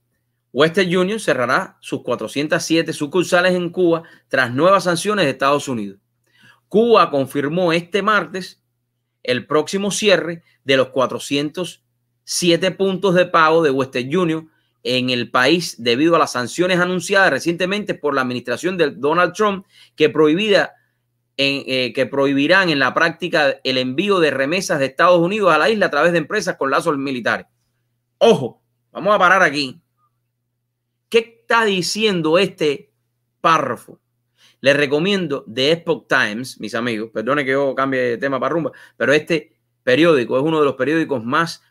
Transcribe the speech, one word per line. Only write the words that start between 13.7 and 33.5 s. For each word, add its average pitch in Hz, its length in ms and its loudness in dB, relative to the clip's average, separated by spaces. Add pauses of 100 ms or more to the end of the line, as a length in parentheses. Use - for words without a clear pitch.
Western 131 460 -2
Union 160 340 -2 (320)
en 127 280 -2
el 120 200 -2
país 151 480 2
debido 131 380 2
a - 20 4
las 143 140 0
sanciones 170 480 -2
anunciadas 180 500 2
recientemente 175 640 -2
por 143 220 -2
la 131 60 0
administración 123 540 -4
de 156 140 0
Donald 156 420 0
Trump 202 320 -2 (300)
que 147 160 2
prohibida 160 640 2 (600)
en, 139 320 -2
eh, 127 240 -2
que 131 140 -2
prohibirán 143 640 2
en 143 100 0
la 127 140 0
práctica 160 680 0
el 131 160 -2
envío 156 400 -2
de 151 140 2
remesas 151 480 -2
de 135 60 0
Estados 170 340 2
Unidos 185 320 2
a 151 60 4
la 170 120 2
isla 208 160 2
a - 40 -2
través 151 200 2
de 170 80 2
empresas 175 380 -4
con 135 120 -2
lazos 156 300 0
militares. 123 480 -4 (720)
Ojo, 147 440 2 (300)
vamos 170 220 0
a 202 40 4
parar 185 240 6
aquí. 143 360 -2 (1300)
¿Qué 226 80 2 (220)
está 233 260 0
diciendo 180 720 0
este 165 520 -2 (520)
párrafo? 147 580 -2 (600)